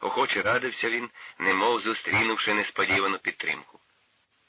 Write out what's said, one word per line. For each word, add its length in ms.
охоче 420
радився 480
він, 200
немов 420
зустрінувши 720
несподівану 640
підтримку. 640